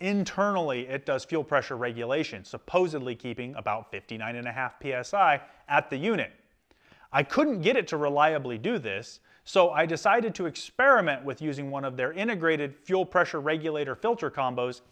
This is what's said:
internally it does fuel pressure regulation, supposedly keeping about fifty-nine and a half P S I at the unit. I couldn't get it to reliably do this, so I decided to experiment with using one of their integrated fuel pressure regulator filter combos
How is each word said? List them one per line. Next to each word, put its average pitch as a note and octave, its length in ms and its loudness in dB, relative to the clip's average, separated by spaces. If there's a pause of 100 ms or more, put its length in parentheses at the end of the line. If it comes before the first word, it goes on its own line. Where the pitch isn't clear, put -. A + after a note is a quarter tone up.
internally F#3 880 0
it C#3 160 -6
does E3+ 220 -2
fuel D#3 180 -2
pressure C#3 320 0
regulation, A#2 680 -4
supposedly D3+ 720 -2
keeping B2 420 -10
about A2 340 -6
fifty-nine A2 460 -10
and A#2+ 120 -10
a A#2 40 -10
half B2 280 -8
P C#3 140 -4
S B2 180 -6
I F3 300 4 (260)
at D3 220 0
the D3 60 -4
unit. D#3+ 360 -2 (800)
I C#3+ 100 4
couldn't B3+ 380 2
get G#3+ 160 4
it G3+ 120 0
to D#3+ 100 -4
reliably C#3+ 580 2
do F#3+ 220 -2
this, A2 420 -8 (240)
so F3 280 6
I D3+ 120 4
decided G3+ 520 2
to F3+ 100 -2
experiment F3+ 760 4
with C3+ 200 -6
using C#3+ 280 -4
one C#3 140 -6
of B2+ 140 -6
their C3 160 0
integrated D#3+ 600 -2
fuel F#3 300 0
pressure F3 360 2
regulator D3+ 540 -2
filter G#3+ 360 -2
combos B2 500 -4 (120)